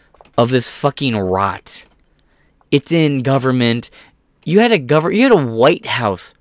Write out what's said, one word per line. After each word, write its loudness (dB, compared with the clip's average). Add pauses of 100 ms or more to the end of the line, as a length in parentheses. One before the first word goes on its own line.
(380)
of 2
this 0
fucking -4
rot. -4 (840)
It's 0
in 0
government. 0 (540)
You 2
had 2
a 2
gover-, 0
you 2
had 4
a 4
White 2
House -6